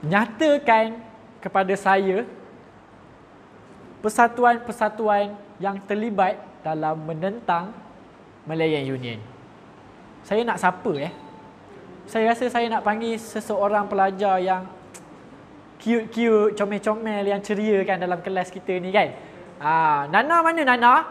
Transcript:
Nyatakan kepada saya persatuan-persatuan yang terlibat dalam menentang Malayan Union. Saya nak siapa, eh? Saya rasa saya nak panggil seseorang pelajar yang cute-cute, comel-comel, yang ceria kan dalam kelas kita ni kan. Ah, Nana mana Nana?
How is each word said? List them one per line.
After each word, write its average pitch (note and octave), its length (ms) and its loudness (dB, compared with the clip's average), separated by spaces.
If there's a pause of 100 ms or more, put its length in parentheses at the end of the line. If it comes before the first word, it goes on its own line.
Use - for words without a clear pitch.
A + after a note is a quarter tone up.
Nyatakan A3+ 960 2 (480)
kepada F#3+ 320 0
saya G3 480 2 (1800)
persatuan-persatuan A3 1300 0 (240)
yang G3 320 -6
terlibat G#3 480 0 (240)
dalam D#3 480 -4
menentang F#3+ 640 -4 (720)
Malayan D#3 400 -2
Union. B2+ 320 -6 (1040)
Saya A3 240 -2
nak A3+ 160 -4
siapa, F#3 400 0
eh? D3+ 80 -6 (960)
Saya A3+ 320 0
rasa B3 160 -4
saya A#3 160 0
nak A3 160 -2
panggil A3 320 0
seseorang G3+ 720 -2
pelajar G3 560 2
yang F#3 240 -2 (1120)
cute-cute, A3 720 2
comel-comel, G#3 720 -2
yang G3+ 160 0
ceria G#3 480 0
kan F#3+ 80 0
dalam F3 240 -2
kelas F#3 320 -4
kita F#3 240 -6
ni F3+ 160 -6
kan. F#3+ 160 4 (480)
Ah, D3+ 560 2
Nana D#4 320 4
mana E4 160 2
Nana? B3 340 6 (160)